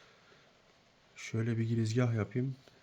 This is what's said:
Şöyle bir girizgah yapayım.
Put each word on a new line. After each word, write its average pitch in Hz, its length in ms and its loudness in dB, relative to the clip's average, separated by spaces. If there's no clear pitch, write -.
Şöyle 113 420 -2
bir 113 100 0
girizgah 117 460 2
yapayım. 127 420 -2